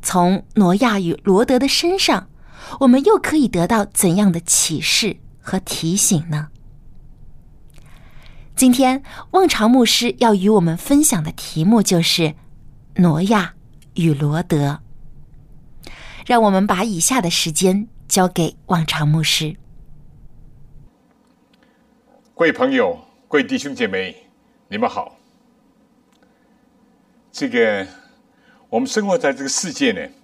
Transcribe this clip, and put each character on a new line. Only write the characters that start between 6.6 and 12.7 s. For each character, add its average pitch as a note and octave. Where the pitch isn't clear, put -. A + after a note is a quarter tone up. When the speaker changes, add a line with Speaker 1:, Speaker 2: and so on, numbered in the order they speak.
Speaker 1:
今 B3+
天， C4
望 F#4
潮 A3
牧 B3
师 -
要 A3+
与 F#3+
我 G#3+
们 E3+
分 C#4+
享 F#3+
的 D#3+
题 -
目 G#3+
就 F3
是 D#3+